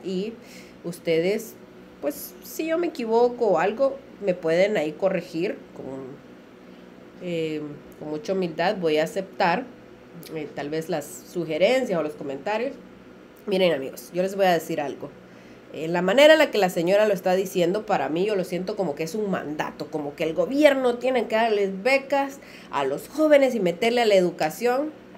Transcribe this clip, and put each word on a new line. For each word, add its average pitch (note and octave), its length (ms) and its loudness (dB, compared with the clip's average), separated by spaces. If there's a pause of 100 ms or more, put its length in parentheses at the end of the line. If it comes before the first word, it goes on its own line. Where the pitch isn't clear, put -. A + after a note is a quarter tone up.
y F#3+ 300 -4 (500)
ustedes, F3 720 -2 (460)
pues, - 420 -8
si - 240 -8
yo D#4+ 100 0
me F4 100 0
equivoco A#3+ 600 0
o F3 120 4
algo, A3 380 0 (260)
me G3 100 2
pueden F3+ 440 2
ahí D3+ 140 -2
corregir F#3 640 -2 (180)
con, C3+ 300 -12 (1160)
eh, D#3+ 400 -4 (380)
con D3+ 100 -10
mucha D3+ 240 -4
humildad. F3 440 0
Voy D#3+ 200 2
a D#3 60 4
aceptar, F#3+ 600 0 (680)
eh, D3+ 200 -8
tal C#3+ 160 -8
vez D#3+ 200 -4
las D#3 160 -4
sugerencias F3+ 920 0
o D#3 40 0
los D3+ 100 -6
comentarios. G3+ 600 -4 (720)
Miren, F#3 280 2
amigos, C3+ 400 -8
yo F3 100 0
les G3 120 -4
voy G3 100 2
a F3+ 80 6
decir D#3+ 280 -2
algo. C#3 280 -8 (640)
Eh, D3+ 140 -8
la F3 160 0
manera C4+ 300 8
en D#4+ 60 6
la D4 120 2
que G#3+ 80 0
la F#3 100 4
señora F3+ 380 2
lo G3+ 80 2
está F#3 180 0
diciendo, F#3 540 0
para D3 200 0
mí E3+ 180 0
yo G#3+ 100 0
lo F3+ 80 0
siento F#3 320 -6
como F3 180 -2
que D#3+ 100 -6
es E3 120 -6
un G#3+ 160 -2
mandato, D3+ 580 -6
como C#3+ 260 -6
que E3 80 -4
el D#3+ 120 -2
gobierno B3+ 640 2
tiene B3+ 260 0
que A3+ 100 -4
darles G3+ 460 0
becas C4+ 580 0 (300)
a C#3 160 -2
los C3+ 240 -6
jóvenes C#4 460 6
y A3+ 40 -2
meterle A3+ 440 2
a - 20 2
la G3+ 100 6
educación. A3+ 760 0 (260)